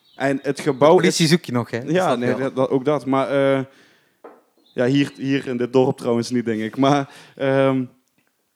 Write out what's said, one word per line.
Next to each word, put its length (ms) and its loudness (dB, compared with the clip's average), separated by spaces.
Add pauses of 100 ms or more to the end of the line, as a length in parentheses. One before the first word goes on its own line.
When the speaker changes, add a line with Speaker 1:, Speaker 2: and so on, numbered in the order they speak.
(140)
Speaker 1:
En 280 -2
het 180 -6
gebouw 360 4
Speaker 2:
Politie 280 2
Speaker 1:
is 60 2
Speaker 2:
zoek 140 2
je 80 -8
nog, 180 -2
hè? 160 -6
Speaker 1:
Ja, 60 -4 (140)
Speaker 2:
Snap 120 0
je 60 -4
Speaker 1:
nee, 100 0
Speaker 2:
wel. 40 -6
Speaker 1:
dat, 180 -4
dat, 140 0
ook 140 0
dat. 220 -2
Maar, 220 0 (300)
eh, 60 -4 (1120)
ja, 120 0
hier, 300 0
hier 300 -4
in 100 -6
dit 160 -4
dorp 240 4
trouwens 340 -2
niet, 140 -2
denk 160 -4
ik. 160 -8
Maar, 340 2 (260)
ehm, 480 0 (720)